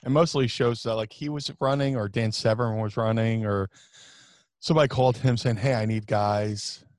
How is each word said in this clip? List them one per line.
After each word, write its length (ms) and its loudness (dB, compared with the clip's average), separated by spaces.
And 100 -2
mostly 340 2
shows 340 0
that, 120 -4
like, 180 -4
he 160 -10
was 220 -8
running 360 0
or 120 -2
Dan 240 -2
Severn 480 0
was 160 -4
running 480 0
or 240 -2
somebody 280 4
called 280 2
him 200 2
saying, 200 0
Hey, 180 0
I 120 0
need 200 -2
guys. 800 -2